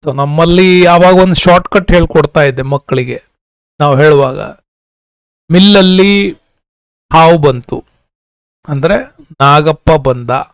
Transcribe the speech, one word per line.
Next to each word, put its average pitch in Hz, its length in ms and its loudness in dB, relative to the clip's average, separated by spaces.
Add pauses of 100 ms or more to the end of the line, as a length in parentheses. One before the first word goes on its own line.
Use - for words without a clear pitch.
So 135 120 -8
ನಮ್ಮಲ್ಲಿ 170 640 0
ಯಾವಾಗ 175 340 4
ಒಂದು 185 200 2
ಶಾರ್ಟ್‌ಕಟ್ 180 580 0
ಹೇಳ್ಕೊಡ್ತಾ 160 500 0
ಇದ್ದೆ 131 200 -4
ಮಕ್ಕಳಿಗೆ, 131 600 -6 (580)
ನಾವು 147 160 0
ಹೇಳುವಾಗ, 139 440 0 (1120)
ಮಿಲ್ಲಲ್ಲಿ 196 800 2 (800)
ಹಾವು 165 260 4
ಬಂತು 135 460 -4 (840)
ಅಂದ್ರೆ 170 460 -4 (260)
ನಾಗಪ್ಪ 143 680 0
ಬಂದ, 123 220 -6 (240)